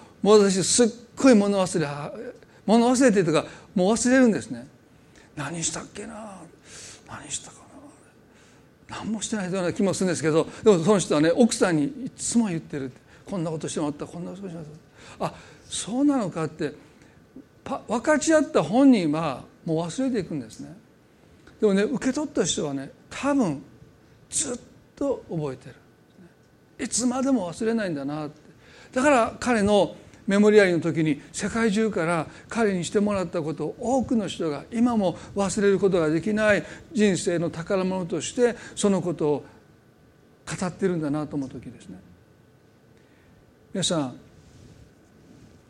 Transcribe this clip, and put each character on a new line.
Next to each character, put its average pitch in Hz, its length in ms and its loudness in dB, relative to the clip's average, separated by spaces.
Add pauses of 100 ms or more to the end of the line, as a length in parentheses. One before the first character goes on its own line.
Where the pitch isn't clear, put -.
(220)
も 208 140 8
う 208 60 8
私、 190 220 2
す 247 200 4
っ 220 40 6 (280)
ご 269 140 6
い 247 40 10
物 202 260 4
忘 185 180 -2
れ、 151 80 0 (800)
物 233 220 4
忘 254 160 4
れ 240 80 6
て 190 120 2
と 160 60 0
い - 20 2
う - 20 2
か、 143 120 0 (280)
も 185 140 2
う 220 40 2
忘 233 180 0
れ 262 80 6
る 254 100 6
ん 214 40 4
で 143 80 -2
す - 100 -14
ね。 120 160 -12 (680)
何 151 260 -8
し - 80 -4
た 165 100 -8
っ - 120 -14
け 208 140 -14
な？ 208 320 -16 (680)
何 - 220 -18
し - 100 -8
た - 100 -18
か - 60 -20 (1300)
な？ - 100 -14
何 - 140 -8
も 214 100 -6
し - 60 -8
て 220 80 -4
な 190 100 -4
い 175 60 -6
よ 190 80 -2
う - 20 -2
な 170 100 -2
気 202 100 -2
も 185 120 2
す - 60 -6
る 190 60 0
ん - 20 0
で 160 80 0
す 123 60 -6
け 156 80 2
ど、 156 160 2 (180)
で 220 60 8
も 175 120 4
そ 185 100 4
の 202 60 6
人 - 160 0
は 147 60 4
ね、 160 140 4
奥 233 200 4
さ 202 160 2
ん 160 60 2
に 143 80 0
い 233 260 -8
つ - 280 -4
も 220 100 2
言 165 100 -4
っ - 20 -4
て - 180 -10
る。 131 140 -8 (380)
「こ 202 60 -6
ん 165 80 -4
な 170 60 -4
こ 160 80 -6
と 147 100 -8
し - 60 -8
て 190 60 -4
も 151 60 0
ら 151 60 -4
っ - 20 -12
た、 147 120 -12
こ 165 120 -16
ん 175 60 -10
な 180 80 -12
こ 180 60 -14
と 202 40 -16
し 190 60 -12
て 165 60 -12
も 165 60 -12
ら - 20 -
っ - 20 -14 (540)
た。」 185 80 -4
あ、 - 80 -8 (340)
そ 240 320 -6
う 285 40 4
な 285 120 4
の 202 140 -2
か 160 140 -4
っ 151 40 -4
て、 156 240 -6 (920)
パ-、 - 240 -8
分 226 140 -4
か 302 180 2
ち 320 160 2
合 311 60 6
っ 311 100 -2
た 196 120 2
本 240 280 6
人 175 220 4
は 151 320 -4 (200)
も 165 100 -2
う 160 120 0
忘 170 160 -6
れ 262 80 0
て 240 100 -2
い 170 40 -6
く 160 100 -8
ん 143 60 -6
で 110 100 -14
す - 100 -20
ね。 147 160 -16 (840)
で 214 60 4
も 196 80 4
ね、 196 100 2
受 262 220 -4
け 262 60 0
取 294 140 -4
っ 285 40 -14
た 277 140 0
人 - 220 -4
は 139 80 -8
ね、 135 160 -12 (180)
多 277 260 -4
分 185 280 0 (680)
ず 262 240 -4
っ - 20 -8 (400)
と 277 340 -4
覚 147 220 -6
え 127 40 -12
て - 120 -20
る。 - 1160 -20
い - 40 -8
つ 240 180 -4
ま 247 160 -2
で 269 80 0
も 185 220 0
忘 226 120 -8
れ 220 80 0
な 226 140 -2
い 180 40 -4
ん 160 40 -4
だ 139 100 -6
な 147 220 -6
っ 143 40 -12
て。 - 100 -20 (520)
だ 254 100 0
か 294 80 4
ら 233 280 2
彼 233 240 0
の 202 320 4 (320)
メ 202 120 2
モ 208 120 8
リ 208 100 8
ア 202 40 8
ル 185 80 4
の 165 80 2
時 160 240 0
に、 151 160 0 (120)
世 - 160 -6
界 226 220 0
中 214 200 2
か 180 140 -2
ら 165 220 0 (220)
彼 208 240 0
に 175 120 -2
し - 60 -8
て 214 100 0
も 208 140 2
ら 190 80 -2
っ 175 40 -4
た 175 160 -4
こ 151 120 -6
と 151 120 -6
を - 120 -8
多 247 260 0
く 254 120 0
の 196 120 -2
人 165 220 -4
が 143 220 -8
今 233 240 0
も 185 180 2 (220)
忘 196 240 -2
れ 202 100 4
る 190 80 4
こ 196 120 2
と 180 100 2
が 156 80 2
で 156 120 2
き 214 140 -2
な 214 200 2
い 175 100 0 (280)
人 208 240 2
生 175 220 -2
の 165 120 -2
宝 185 340 -2
物 185 220 -4
と 170 140 -4
し - 120 -10
て、 240 240 2 (180)
そ 208 160 2
の 185 120 2
こ 170 120 -2
と 151 140 0
を 147 160 -2 (1160)
語 185 60 -2
っ 175 60 -4
て 190 160 -2
る 180 80 0
ん 160 40 -2
だ 151 100 -4
な 151 160 -4
と 147 100 -10
思 139 100 -6
う 127 40 -16
時 123 200 -14
で - 100 -20
す - 80 -20
ね。 - 100 -18 (1700)
皆 190 120 -4
さ 175 140 0
ん、 127 180 -4 (1500)